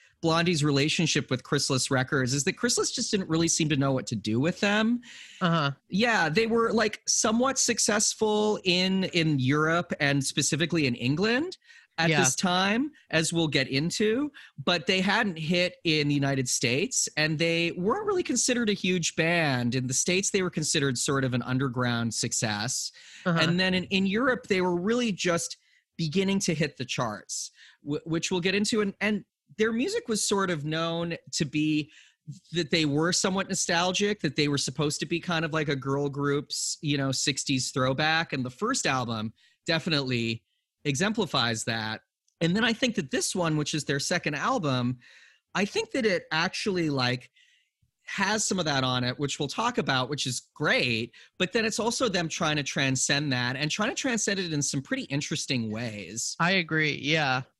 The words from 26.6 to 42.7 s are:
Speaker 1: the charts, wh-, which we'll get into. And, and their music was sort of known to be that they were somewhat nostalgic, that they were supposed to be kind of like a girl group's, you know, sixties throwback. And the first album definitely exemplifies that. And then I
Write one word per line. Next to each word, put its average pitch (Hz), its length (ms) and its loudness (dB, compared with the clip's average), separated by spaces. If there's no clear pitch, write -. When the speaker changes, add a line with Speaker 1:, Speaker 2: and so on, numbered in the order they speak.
Speaker 1:
the 123 80 -6
charts, - 640 -6
wh-, 151 260 -6
which 165 240 -2
we'll 185 100 0
get 185 140 0
into. 214 260 2
And, 196 180 -2
and 208 240 0
their 220 120 2
music 392 360 -2
was 214 200 0
sort 196 220 0
of 151 160 -2
known 165 500 -2
to 170 120 0
be 151 460 0
that 170 180 -2
they 160 140 2
were 156 280 2
somewhat 190 360 0
nostalgic, 185 720 0
that 147 140 -2
they 147 120 2
were 143 100 2
supposed 147 440 -2
to 160 40 -6
be 170 140 -2
kind 165 260 -2
of 151 80 -4
like 156 160 0
a 143 60 2
girl 139 340 -2
group's, 143 720 -4
you 147 160 0
know, 139 140 0
sixties 135 580 -2
throwback. 151 640 0
And 135 100 -2
the 123 60 -6
first 226 380 -2
album 117 440 -2
definitely 131 760 0
exemplifies 147 800 0
that. 110 360 -4
And 170 140 2
then 226 100 2
I 240 80 2